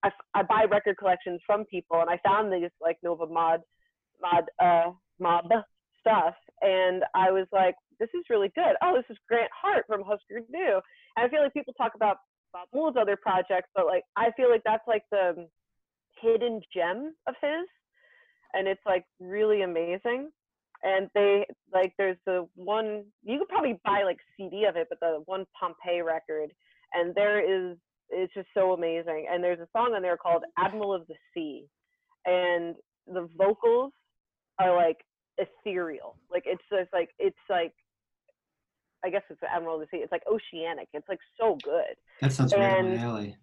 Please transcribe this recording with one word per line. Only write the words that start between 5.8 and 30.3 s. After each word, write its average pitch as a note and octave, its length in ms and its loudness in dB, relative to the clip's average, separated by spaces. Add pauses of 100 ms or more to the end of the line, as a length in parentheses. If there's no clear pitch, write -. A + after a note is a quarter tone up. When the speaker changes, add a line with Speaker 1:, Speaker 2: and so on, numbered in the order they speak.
Speaker 1:
stuff, F3 340 2 (260)
and F#3 440 2 (100)
I F#3 160 4
was F#3+ 220 2
like, F#3 240 4 (240)
"This A3+ 120 -4
is F4 160 -6
really G#3 280 2
good. E4 260 2
Oh, F4+ 140 4
this - 120 -2
is A3+ 80 -18 (120)
Grant A#3 240 2
Hart F#4+ 340 0
from G#3 160 -2
Husker G#3 380 -6
Du." A#3+ 400 0 (360)
And A#3 80 2
I B3 40 2
feel D4+ 120 0
like C#4+ 140 0
people B3+ 200 -6
talk - 200 -2
about G#3 240 0 (340)
Bob F3+ 220 -16
Mould's D4 220 0
other G3+ 200 2
projects, F#3 580 -2
but, F#3 120 2
like, F3 180 0 (120)
I A3+ 160 2
feel B3 180 2
like A3+ 140 4
that's, A3 240 0
like, G#3+ 240 0
the F3 360 -2 (720)
hidden A3+ 400 0 (140)
gem G3+ 400 -2 (140)
of B3+ 120 -8
his, D#4+ 280 -4 (840)
and F#3+ 140 -2
it's, F#3+ 180 -2
like, F#3 220 0 (140)
really G#3 420 0
amazing. F#3 680 -4 (500)
And F#3+ 320 0
they, G3+ 320 4 (260)
like, F#3 240 2
there's F#3 300 0
the F3+ 300 -2
one, G#3+ 480 -4 (180)
you A#3+ 160 -4
could G4 100 -2
probably C#4 360 0
buy, G3+ 180 2
like, F3+ 160 0 (180)
C F#3+ 140 -10
D G3+ 140 -2
of F#3+ 100 2
it, E3 160 -2
but E3+ 80 -10
the D#3+ 280 -2
one F#3+ 280 -6
Pompeii F3 480 -6
record, D#3 500 -4 (400)
and F3 220 -2
there G#3 240 2
is F3+ 400 -2 (340)
it's F#3 220 -4
just F#3+ 200 -12
so F#3+ 200 4
amazing. E3 560 -4
And F3 120 -2
there's F3 180 -2
a E3+ 160 -16
song A#3 180 0
on G3 80 -2
there F3 140 0
called E3+ 280 0 (140)